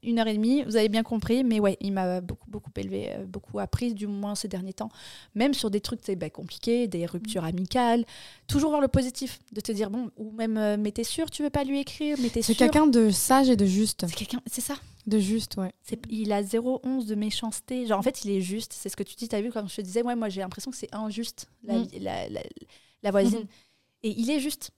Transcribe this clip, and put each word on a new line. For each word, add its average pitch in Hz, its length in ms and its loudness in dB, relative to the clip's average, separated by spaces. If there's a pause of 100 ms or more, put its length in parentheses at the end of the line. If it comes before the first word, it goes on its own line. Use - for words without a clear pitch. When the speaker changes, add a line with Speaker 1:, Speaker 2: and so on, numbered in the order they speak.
Speaker 1:
une 233 160 0
heure 220 100 4
et 220 40 2
demie. 233 320 4
Vous 214 120 0
avez 220 120 4
bien 220 140 2
compris. 226 420 2
Mais 226 160 4
ouais, 202 220 4
il 196 100 -2
m'a 185 300 0
beaucoup, - 260 -10
beaucoup 208 300 -12
élevé, 196 320 -6
euh, 196 160 -8
beaucoup 196 320 -10
appris, 233 340 -2
du 208 140 -6
moins 202 280 -4
ces 202 140 -6
derniers 185 240 -6
temps. 220 160 -8 (460)
Même 254 180 4
sur 262 180 0
des 202 120 0
trucs, - 180 -6
tu - 60 -14
sais, 196 100 -2
bah, 165 140 -6
compliqués, 233 580 -2
des 175 160 -2
ruptures 214 380 -4
Speaker 2:
Mm. 160 60 -2
Speaker 1:
amicales. 226 560 2 (420)
Toujours 294 240 2
voir 294 100 2
le 277 80 4
positif, 262 520 -2 (120)
de 208 80 -8
te 226 120 -8
dire, 208 180 -2
bon, 226 260 -4
ou 214 140 -10
même, 220 260 -2
euh, « 208 240 2
Mais 208 120 0
t'es 233 120 -4
sûr, 320 260 -2
tu - 120 -6
veux 294 80 0
pas 285 140 0
lui 277 160 0
écrire ? 294 420 -2
Mais 240 80 2
t'es 233 100 -2
Speaker 2:
C'est 226 140 4
Speaker 1:
sûr ? » - 20 -4 (100)
Speaker 2:
quelqu'un 302 200 6
de 233 240 8
sage 262 400 6
et 240 60 8
de 202 100 6
juste. 196 420 2
Speaker 1:
C'est 165 60 -6
quelqu'un, - 320 -4
c'est - 160 -6
ça. 285 140 -6 (300)
Speaker 2:
De 214 120 4
juste, 208 380 0
ouais. 185 160 -2 (100)
Speaker 1:
C'est, - 160 -8 (120)
il 220 220 -2
a 202 100 2
zéro 233 420 0
once 262 220 0
de 214 80 -2
méchanceté. 220 720 -4
Genre, 214 120 2
en 202 40 0
fait, - 220 0
il 208 60 -2
est 196 120 2
juste. 196 360 -4
C'est - 120 -8
ce - 60 -10
que 208 60 -4
tu - 140 -10
dis, 233 120 -8
t'as 214 140 -2
vu, 240 80 -4
comme 214 180 -6
je - 80 -12
te - 60 -8
disais, 190 200 -2
ouais, 240 120 0
moi, 226 160 -2
j'ai 190 100 -6
l'impression 196 300 -8
que 254 80 -10
c'est - 160 -12
injuste, 214 520 -8 (160)
la 226 160 -2
Speaker 2:
Mm. 233 40 2
Speaker 1:
vie, - 180 -8
la, - 300 -6
la, - 100 -6 (640)
la 208 80 0
voisine. 202 300 4
Speaker 2:
Mhm. 208 60 -8 (580)
Speaker 1:
Et 220 140 0
il 233 120 0
est 302 100 2
juste. 294 380 -6